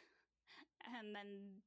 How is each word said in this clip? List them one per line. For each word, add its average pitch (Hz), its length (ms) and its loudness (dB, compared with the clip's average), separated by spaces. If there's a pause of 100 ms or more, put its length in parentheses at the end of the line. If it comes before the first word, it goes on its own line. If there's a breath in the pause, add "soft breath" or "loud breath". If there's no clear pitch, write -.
(960 loud breath)
And 208 180 2
then 202 520 0